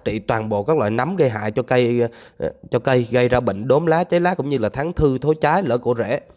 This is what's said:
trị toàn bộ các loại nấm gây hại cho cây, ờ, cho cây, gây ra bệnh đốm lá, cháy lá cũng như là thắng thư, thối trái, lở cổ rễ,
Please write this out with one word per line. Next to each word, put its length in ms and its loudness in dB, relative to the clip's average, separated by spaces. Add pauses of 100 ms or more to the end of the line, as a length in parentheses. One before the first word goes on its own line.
trị 140 -4
toàn 300 -4
bộ 140 0
các 140 0
loại 120 0
nấm 260 -2
gây 140 2
hại 220 -6
cho 120 -2
cây, 440 2 (300)
ờ, 140 -4 (200)
cho 80 2
cây, 320 0
gây 180 2
ra 100 2
bệnh 280 -4
đốm 180 4
lá, 180 2
cháy 160 0
lá 160 0
cũng 140 -6
như 80 0
là 120 0
thắng 240 -6
thư, 240 2
thối 240 0
trái, 220 2
lở 140 0
cổ 200 0
rễ, 220 -2 (180)